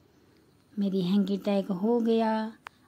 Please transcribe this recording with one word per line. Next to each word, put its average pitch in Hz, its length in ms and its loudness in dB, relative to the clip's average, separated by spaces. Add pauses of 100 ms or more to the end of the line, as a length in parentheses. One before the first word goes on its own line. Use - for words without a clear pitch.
(800)
मेरी 190 240 0
हैंकी 196 340 2
टैग 196 300 -2
हो 208 340 0
गया। 220 520 0 (360)